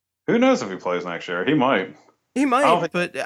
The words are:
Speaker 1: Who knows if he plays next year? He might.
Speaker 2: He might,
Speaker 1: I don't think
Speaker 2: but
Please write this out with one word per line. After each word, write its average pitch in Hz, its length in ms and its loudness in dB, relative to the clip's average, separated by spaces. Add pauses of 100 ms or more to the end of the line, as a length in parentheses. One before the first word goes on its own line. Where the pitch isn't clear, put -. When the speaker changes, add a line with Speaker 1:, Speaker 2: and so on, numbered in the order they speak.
(280)
Speaker 1:
Who 233 100 2
knows 254 240 4
if 95 80 -6
he 92 60 -8
plays 90 280 -4
next 85 240 -8
year? 90 160 -4
He 135 100 2
might. 127 420 0 (380)
Speaker 2:
He 277 120 0
might, 254 180 2
Speaker 1:
I - 40 4
don't 170 120 4
think 165 120 -4
Speaker 2:
but 175 340 -4